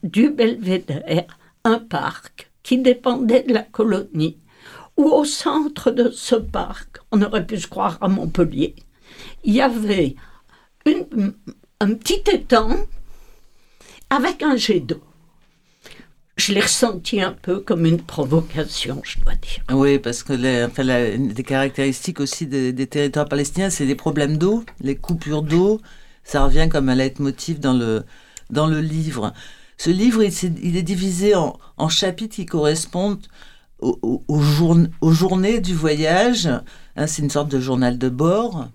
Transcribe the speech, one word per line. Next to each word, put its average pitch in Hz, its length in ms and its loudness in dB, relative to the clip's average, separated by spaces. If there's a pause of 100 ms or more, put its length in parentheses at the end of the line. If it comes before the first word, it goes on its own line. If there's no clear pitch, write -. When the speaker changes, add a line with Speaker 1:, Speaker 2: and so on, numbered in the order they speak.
Speaker 1:
du 220 280 2
belvédère 185 960 -2 (380)
un 226 140 2
parc - 720 -10 (120)
qui 254 160 0
dépendait 247 640 2
de 262 100 0
la 214 100 2
colonie, 190 760 -2 (580)
où 294 80 4
au 311 200 4
centre 294 640 -2
de 233 200 2
ce - 260 -2
parc, - 640 -8 (120)
on 214 120 2
aurait 208 240 -2
pu 208 120 -6
se - 80 -8
croire 190 340 -4
à 190 80 0
Montpellier, 165 680 0 (680)
il 208 120 2
y 262 60 4
avait 208 540 0 (720)
une, 240 480 0 (460)
un 208 140 2
petit 359 280 -2 (100)
étang 226 440 2 (1300)
avec 285 320 0
un 285 140 2
jet 202 240 0
d'eau. 131 220 -6 (1300)
Je - 160 -2
l'ai 196 80 2
ressenti 208 600 0
un 185 120 -2
peu 185 260 -4
comme 170 260 0
une 165 160 4
provocation, 151 1040 -4
je - 160 -4
dois - 140 6
dire. - 380 -2
Speaker 2:
Oui, 139 260 4
parce 120 240 -6
que 143 100 -6
les, 123 320 0
enfin, 120 200 -2
la, 123 240 2
une 120 240 -2
des 123 100 -6
caractéristiques 135 800 -2
aussi 143 260 -4
des, 131 260 -2
des 131 140 -4
territoires 147 420 -2
palestiniens, 147 420 -2
c'est 151 140 -4
les 135 120 0
problèmes 151 420 -2
d'eau, 214 260 0 (160)
les 139 140 -4
coupures 151 480 -4
d'eau. 185 380 2 (420)
Ça 139 220 2
revient 151 260 8
comme 139 180 2
un 127 60 2
leitmotiv 135 640 -2
dans 139 140 0
le, 113 320 0 (460)
dans 151 180 2
le 151 120 0
livre. 156 520 -4 (460)
Ce 175 120 0
livre, 220 320 2
il, 196 100 2
c'est, 180 200 -4 (100)
il 175 140 -2
est 185 60 0
divisé 190 520 0
en, 160 240 0 (180)
en 160 120 -2
chapitres 190 480 -4
qui 180 100 -8
correspondent 165 800 -2 (540)
au, - 220 -2
au, 123 260 -2
au 151 120 2
jour-, 160 380 4 (220)
aux 160 120 4
journées 190 480 2
du 180 140 -2
voyage. 165 720 2 (500)
Hein, 151 120 -2
c'est 156 140 -4
une - 80 0
sorte 147 200 -2
de 135 80 0
journal 127 400 0
de 127 100 0
bord. 165 680 0